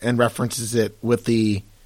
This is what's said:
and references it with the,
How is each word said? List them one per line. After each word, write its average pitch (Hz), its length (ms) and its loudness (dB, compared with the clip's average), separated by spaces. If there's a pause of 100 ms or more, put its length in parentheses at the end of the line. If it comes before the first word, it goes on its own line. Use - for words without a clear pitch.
and 120 160 -2
references 117 580 -2
it 107 280 0
with 117 220 0
the, 110 380 2 (240)